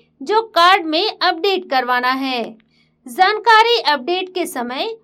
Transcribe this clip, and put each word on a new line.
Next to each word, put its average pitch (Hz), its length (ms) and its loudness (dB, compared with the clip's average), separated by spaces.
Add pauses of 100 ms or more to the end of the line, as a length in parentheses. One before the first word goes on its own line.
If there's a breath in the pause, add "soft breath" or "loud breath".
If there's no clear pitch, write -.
(220 loud breath)
जो 415 200 0
कार्ड 359 440 2
में 339 360 -2
अपडेट 359 480 -2
करवाना 247 420 0
है। 262 440 -6 (520)
जानकारी 427 720 4
अपडेट 349 540 -2
के 359 120 -2
समय 277 580 -6